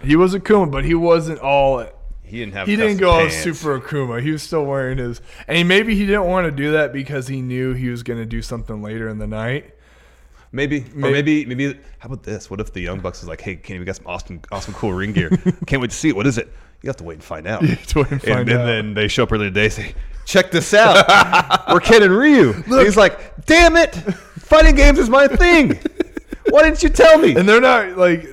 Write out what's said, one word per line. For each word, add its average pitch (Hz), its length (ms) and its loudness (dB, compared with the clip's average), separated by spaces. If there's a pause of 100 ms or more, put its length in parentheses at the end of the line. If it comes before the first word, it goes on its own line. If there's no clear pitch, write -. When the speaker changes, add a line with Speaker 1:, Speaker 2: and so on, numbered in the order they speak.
Speaker 1:
He 143 120 0
was 180 180 2
Akuma, 196 380 0
but 135 140 -6
he 165 100 0
wasn't 165 440 0
all 135 460 0 (380)
Speaker 2:
He 110 160 -14
didn't 104 140 -12
have 98 140 -10
Speaker 1:
He 208 80 -2
didn't 214 180 0
Speaker 2:
custom 190 80 -4
Speaker 1:
go 180 100 2
all 165 80 4
Speaker 2:
pants. 160 180 0
Speaker 1:
super 151 420 -6
Akuma. 123 420 -8
He 147 100 -4
was 151 100 -8
still 156 240 -6
wearing 131 320 -6
his, 120 240 -8 (260)
and 170 200 0
maybe 214 280 0
he 202 120 -2
didn't 202 180 -2
wanna 180 260 -2
do 143 200 -4
that 151 200 0
because 135 360 -10
he 135 140 -8
knew 127 320 -6
he 127 160 -6
was 120 120 -8
gonna 117 240 -8
do 113 160 -8
something 113 400 -12
later 110 260 -10
in 107 120 -10
the 107 80 -8
night. 110 480 -8 (760)
Speaker 2:
Maybe. 139 300 -4 (120)
Speaker 1:
Maybe. 139 140 -6
Speaker 2:
Or 139 40 2
maybe, 147 340 -2
maybe, 135 340 -6 (200)
how - 80 -20
about 131 160 -14
this? 101 260 -12
What 98 100 -10
if - 140 -12
the 92 80 -10
Young 90 180 -10
Bucks 90 220 -12
is 87 80 -16
like, 80 120 -14
"Hey, 95 140 -12
Kenny, 90 240 -16
we 90 60 -14
got 92 120 -10
some - 100 -20
awesome, 87 340 -14 (100)
awesome 101 220 -12
cool 101 200 -6
ring 98 200 -6
gear. 82 160 -2
Speaker 1:
<laughs> 180 380 -2
Speaker 2:
Can't 139 140 -4
wait 120 100 -6
to - 40 -12
see 156 140 -2
it. 135 60 0
What 151 120 -2
is 120 120 -2
it?" - 120 -10 (300)
You - 80 -10
have - 80 -10
to 85 60 -18
wait 82 120 -14
and 73 80 -20
find 80 240 -14
out. 107 140 -6
Speaker 1:
<laughs> - 0 -
You 151 80 0
have 120 180 -6
to - 120 -2
wait 135 120 -2
and 139 100 -6
find 123 280 -2
Speaker 2:
And, - 20 0
Speaker 1:
out. 120 100 0
Speaker 2:
and 120 80 -4
then 107 260 -6
they 107 120 -2
show 120 160 -2
up 107 80 -4
early 107 140 -2
today 101 200 -2
and 104 80 -2
say, - 220 -12 (300)
"Check 185 260 0
this 165 220 -2
out. 202 340 6 (600)
Speaker 1:
<laughs> - 40 0
Speaker 2:
We're 170 80 4
Ken 226 240 6
and 185 120 4
Ryu." 240 380 4 (140)
Speaker 1:
Look. 247 180 4
Speaker 2:
He's 208 120 0
like, - 480 0
"Damn 330 320 6
it. 320 180 2
Fighting 302 800 2
games 285 240 6
is 233 100 0
my 277 180 6
thing. 311 520 2 (720)
Why 554 140 6
didn't 311 200 0
you 320 60 2
tell 320 280 6
me?" 175 180 2
Speaker 1:
And 185 140 2
they're 233 120 6
not, 220 360 2
like, 175 360 2